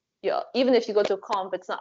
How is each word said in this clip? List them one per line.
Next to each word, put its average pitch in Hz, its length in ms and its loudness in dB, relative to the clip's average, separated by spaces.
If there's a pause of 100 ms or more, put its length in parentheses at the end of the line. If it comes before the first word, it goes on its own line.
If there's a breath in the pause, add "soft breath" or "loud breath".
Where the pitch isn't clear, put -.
(220)
You, 196 180 0 (140)
even 254 200 4
if 226 140 2
you 202 60 -2
go 208 100 4
to 202 100 0
a 190 40 -2
comp, 190 360 -4
it's 180 140 -8
not 202 120 -6